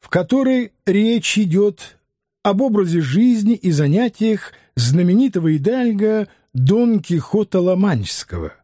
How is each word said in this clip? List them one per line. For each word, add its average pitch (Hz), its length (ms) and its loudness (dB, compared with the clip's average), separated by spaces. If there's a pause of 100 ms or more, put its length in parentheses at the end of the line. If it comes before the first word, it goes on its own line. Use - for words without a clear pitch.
в - 80 -20
которой 254 640 0 (120)
речь 214 520 0
идёт 202 600 -2 (460)
об 202 160 0
образе 202 400 0
жизни 214 560 2
и 185 160 -2
занятиях 196 800 0 (240)
знаменитого 175 800 2
идальго 214 720 -2 (260)
Дон 208 460 2
Кихота 180 640 -2
Ла-Манчского. 165 1040 -2